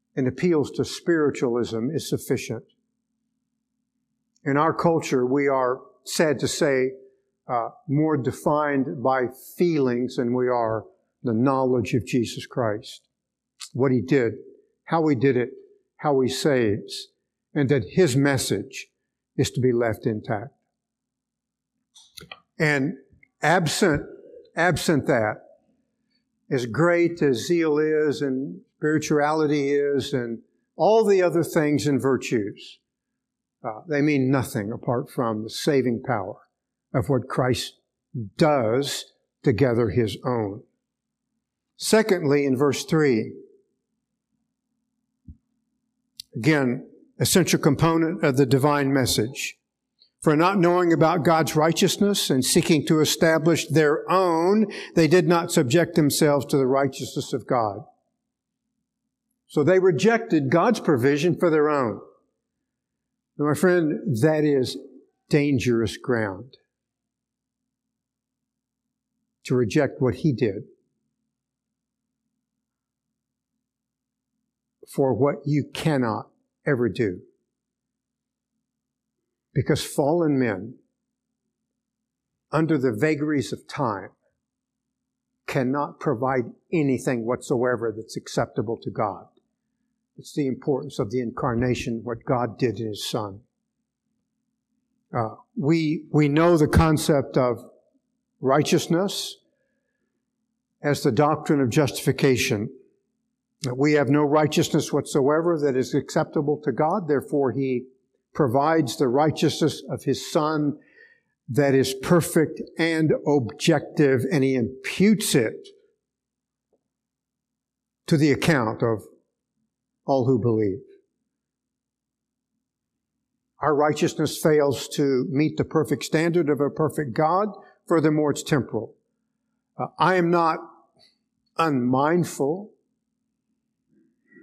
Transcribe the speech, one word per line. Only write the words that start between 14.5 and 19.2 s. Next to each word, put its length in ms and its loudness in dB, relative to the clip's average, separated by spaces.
how 220 -2
he 80 2
did 220 2
it, 140 -2
how 220 0
he 100 0
saves, 800 -2
and 160 0
that 220 2
his 260 2
message 720 -2